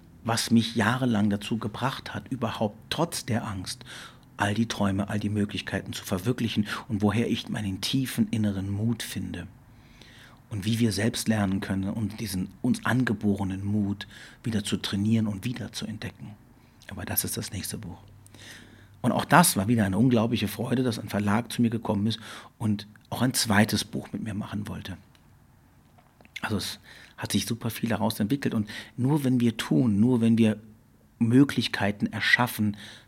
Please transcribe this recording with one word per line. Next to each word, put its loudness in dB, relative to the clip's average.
was -2
mich 4
jahrelang 2
dazu -2
gebracht -6
hat, -10
überhaupt -4
trotz -2
der -2
Angst -8
all 0
die 2
Träume, 0
all -2
die -2
Möglichkeiten -2
zu -10
verwirklichen 0
und -2
woher 4
ich -2
meinen -4
tiefen 0
inneren 0
Mut -2
finde. -8
Und -6
wie 0
wir 4
selbst 0
lernen 2
können, -2
um -4
diesen -4
uns 0
angeborenen 0
Mut -2
wieder -2
zu -2
trainieren 0
und -4
wieder -6
zu -8
entdecken. -10
Aber -10
das -2
ist -6
das -6
nächste -8
Buch. -12
Und 2
auch 0
das 6
war 2
wieder 4
eine 2
unglaubliche 4
Freude, -2
dass 0
ein -10
Verlag 0
zu -2
mir 4
gekommen 0
ist -2
und -2
auch -6
ein 2
zweites 2
Buch -8
mit -6
mir -8
machen -6
wollte. -10
Also -2
es -6
hat -6
sich 2
super -4
viel -2
daraus 0
entwickelt 0
und 0
nur 2
wenn 4
wir 2
tun, 4
nur 6
wenn 6
wir 4
Möglichkeiten 4
erschaffen, 2